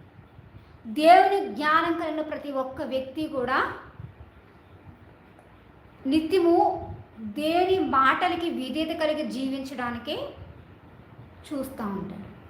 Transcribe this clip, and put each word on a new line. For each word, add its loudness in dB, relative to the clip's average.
దేవుని 6
జ్ఞానం 2
కలిగిన -4
ప్రతి -8
ఒక్క -6
వ్యక్తి -6
కూడా -2
నిత్యము 2
దేవుని 2
మాటలకి 2
విధేయత -4
కలిగి -2
జీవించడానికే -6
చూస్తూ -6
ఉంటాడు. -8